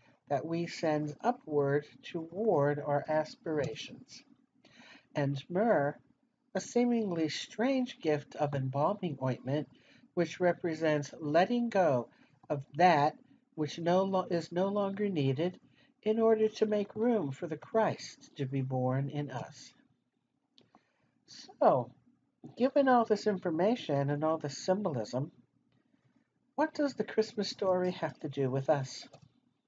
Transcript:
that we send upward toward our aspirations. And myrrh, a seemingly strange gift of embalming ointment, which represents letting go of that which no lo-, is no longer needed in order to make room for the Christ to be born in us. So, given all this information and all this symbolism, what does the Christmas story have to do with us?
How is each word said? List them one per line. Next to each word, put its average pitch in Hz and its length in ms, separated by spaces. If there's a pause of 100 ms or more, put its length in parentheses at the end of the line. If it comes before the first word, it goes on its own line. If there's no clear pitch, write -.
(280)
that 139 180
we 170 200
send 151 540
upward 147 640 (180)
toward 165 760
our 143 280
aspirations. - 1160 (920)
And 143 320
myrrh, 175 480 (580)
a 185 60
seemingly 220 680
strange 254 720
gift 151 340
of 143 200
embalming 143 680
ointment, 131 460 (460)
which 170 260
represents 160 800
letting 196 480
go 156 400 (420)
of 143 140 (100)
that 156 420 (380)
which 151 240
no 175 240
lo-, 190 260
is 170 220
no 180 180
longer 202 400
needed 151 520 (420)
in 220 160
order 220 300
to 214 180
make 208 300
room 214 340
for 147 160
the 156 100
Christ - 800
to 143 100
be 135 160
born 131 460
in 147 220
us. - 420 (1900)
So, 147 320 (640)
given 269 320
all 240 160
this 214 240
information 175 840
and 147 140
all 160 140
this 143 200
symbolism, 151 720 (1300)
what 311 180
does 285 200
the 208 100
Christmas - 440
story 185 440
have 156 280
to 151 80
do 135 220
with 135 180
us? 143 380 (600)